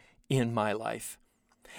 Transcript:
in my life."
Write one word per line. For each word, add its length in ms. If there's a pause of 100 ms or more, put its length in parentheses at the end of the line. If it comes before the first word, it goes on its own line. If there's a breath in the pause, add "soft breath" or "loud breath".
(300 soft breath)
in 240
my 180
life." 480 (600 loud breath)